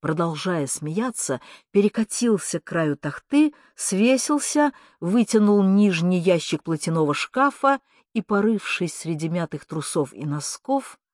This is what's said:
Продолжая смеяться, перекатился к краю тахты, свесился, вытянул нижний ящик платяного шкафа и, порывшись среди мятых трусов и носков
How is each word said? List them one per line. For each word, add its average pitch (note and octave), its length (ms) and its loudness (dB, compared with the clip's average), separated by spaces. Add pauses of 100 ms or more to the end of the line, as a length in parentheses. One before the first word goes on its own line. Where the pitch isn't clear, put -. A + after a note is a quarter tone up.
Продолжая D#3+ 640 -2
смеяться, D#3 720 -6 (320)
перекатился G#3 880 0
к - 40 -20
краю D#3+ 320 -2
тахты, D4 580 0 (200)
свесился, C4+ 1000 2 (280)
вытянул G#3 640 4
нижний F#3 540 4
ящик E3+ 440 0
платяного D#3+ 520 0
шкафа C4+ 640 0 (320)
и, A3+ 100 -2
порывшись G3+ 720 -2
среди D#3+ 340 -6
мятых E3 360 -6
трусов D3+ 500 -4
и A#2+ 100 -12
носков D#3 760 -4 (160)